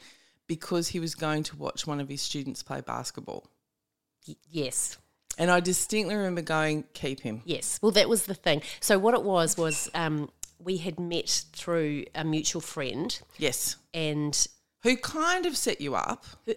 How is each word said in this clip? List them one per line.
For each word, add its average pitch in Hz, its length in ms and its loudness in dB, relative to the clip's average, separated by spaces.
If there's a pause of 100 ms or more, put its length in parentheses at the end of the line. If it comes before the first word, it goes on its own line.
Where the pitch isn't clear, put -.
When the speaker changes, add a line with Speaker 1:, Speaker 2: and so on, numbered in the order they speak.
(480)
Speaker 1:
because 165 400 -2
he 185 140 -4
was 165 140 -4
going 151 280 0
to 147 140 -10
watch - 280 -6
one 147 140 -2
of 139 80 -4
his 139 140 -8
students 139 420 -6
play 135 180 -8
basketball. 120 640 -8 (840)
Speaker 2:
Y-, 151 80 -14 (140)
yes. 147 480 -4 (400)
Speaker 1:
And 175 140 4
I 175 80 8
distinctly 185 560 0
remember 185 260 0
going, 156 520 0
"Keep 139 260 -6
him." 113 240 -6
Speaker 2:
Yes. - 380 -4
Well, 214 100 6
that 196 160 8
was 226 180 4
the - 100 -4
thing. 156 260 2 (180)
So 202 180 6
what 214 160 6
it 247 100 4
was 175 340 4
was, 160 360 0
um, 156 360 0 (300)
we 185 180 -2
had 165 200 -6
met 175 540 -2
through 156 540 -2 (100)
a 160 80 -4
mutual 156 380 0
friend. 139 580 -4 (180)
Speaker 1:
Yes. - 380 -2 (180)
Speaker 2:
And 151 540 0 (360)
Speaker 1:
Who 247 120 6
kind 339 500 0
of 302 120 -2
set - 240 -2
you 143 120 -2
up. - 300 -2 (220)
Speaker 2:
who, 220 120 0